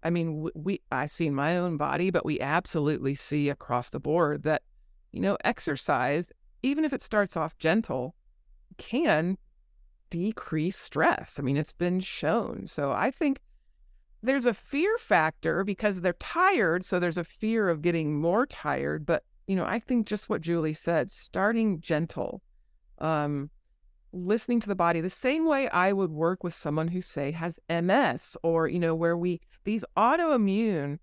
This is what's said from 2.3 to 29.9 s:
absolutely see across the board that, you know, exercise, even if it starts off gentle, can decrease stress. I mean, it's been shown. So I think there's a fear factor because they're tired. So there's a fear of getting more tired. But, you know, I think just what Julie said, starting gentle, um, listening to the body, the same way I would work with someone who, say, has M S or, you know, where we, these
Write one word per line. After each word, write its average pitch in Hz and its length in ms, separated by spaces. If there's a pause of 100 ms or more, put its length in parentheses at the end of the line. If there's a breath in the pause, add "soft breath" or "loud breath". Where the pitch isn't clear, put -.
absolutely 147 760
see 143 360
across 123 400
the - 100
board 147 440
that, 151 180 (500)
you - 80
know, - 240
exercise, 143 880 (300)
even 285 240
if 285 80
it 233 80
starts 208 340
off 160 220
gentle, 160 560 (640)
can 190 580 (720)
decrease 170 680
stress. - 600
I 143 40
mean, 139 140
it's 147 160
been 180 280
shown. - 680
So 139 240
I 156 220
think 277 260 (880)
there's 254 220
a 226 80
fear 370 440
factor 160 640
because 196 380
they're 175 140
tired. 247 680
So 180 140
there's 175 200
a 175 40
fear 214 460
of 160 120
getting 156 400
more 180 240
tired. 147 600
But, - 180 (220)
you 196 80
know, 185 100
I 202 140
think 233 300
just - 200
what 190 120
Julie 160 320
said, 165 400
starting 208 680
gentle, 165 600 (560)
um, 147 520 (640)
listening 208 460
to 214 100
the 202 60
body, 170 260
the 175 100
same 311 360
way 269 220
I 185 240
would 196 180
work 165 320
with 175 120
someone 156 340
who, 180 120
say, 147 300
has 165 380
M 170 200
S 202 540
or, 165 240
you 175 140
know, 165 160
where 170 200
we, 175 240 (220 soft breath)
these 208 220 (120)